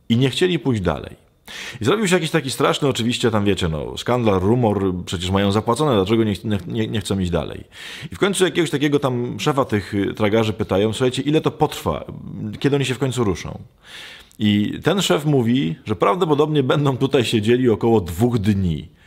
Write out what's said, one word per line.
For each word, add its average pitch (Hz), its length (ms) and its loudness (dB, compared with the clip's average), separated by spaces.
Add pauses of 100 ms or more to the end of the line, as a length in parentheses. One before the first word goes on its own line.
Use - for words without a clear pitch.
i 117 80 2
nie 131 140 4
chcieli 180 280 0
pójść 113 240 0
dalej. 76 340 -4 (640)
I 101 40 -6
zrobił 196 240 2
się 175 60 2
jakiś 160 160 0
taki 135 200 -2
straszny, 151 380 0
oczywiście, 120 420 0
tam 104 140 0
wiecie, 95 240 0
no, 69 280 -6
skandal, 113 440 2
rumor, 101 540 2 (120)
przecież 92 240 -4
mają 98 220 2
zapłacone, 120 420 0
dlaczego 110 300 4
nie, 104 100 0 (100)
nie, 104 220 -2
nie, 110 220 -4
nie 113 120 -4
chcą 98 180 -2
iść 90 120 0
dalej? 64 340 -4 (480)
I - 20 -12
w - 40 -14
końcu 185 260 2
jakiegoś 165 260 2
takiego 143 280 2
tam 120 420 -4
szefa 139 240 0
tych, 104 300 -2
y, 95 200 0
tragarzy 107 380 2
pytają: 101 400 0
„Słuchajcie, 127 300 -2
ile 151 180 2
to 156 100 0
potrwa? - 540 -2 (560)
Kiedy 139 160 2
oni 139 80 0
się 127 100 -2
w - 40 -8
końcu 127 260 -2
ruszą?” 85 340 -4 (800)
I 104 440 2
ten 180 200 0
szef 170 220 0
mówi, 139 500 2 (100)
że 107 120 -4
prawdopodobnie 156 640 2
będą 143 340 0
tutaj 135 280 2
siedzieli 117 460 2
około 110 300 4
dwóch 101 380 0
dni. 95 500 0 (180)